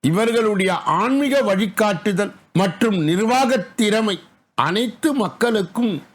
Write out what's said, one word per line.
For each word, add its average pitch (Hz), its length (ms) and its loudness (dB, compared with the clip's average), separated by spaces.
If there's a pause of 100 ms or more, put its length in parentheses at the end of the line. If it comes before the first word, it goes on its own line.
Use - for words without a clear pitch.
இவர்களுடைய 208 680 0 (240)
ஆன்மீக 269 400 0 (100)
வழிகாட்டுதல் 202 840 0 (300)
மற்றும் 196 460 0
நிர்வாகத் 226 720 0
திறமை 214 360 2 (440)
அனைத்து 202 500 -2 (140)
மக்களுக்கும் 220 720 -2 (200)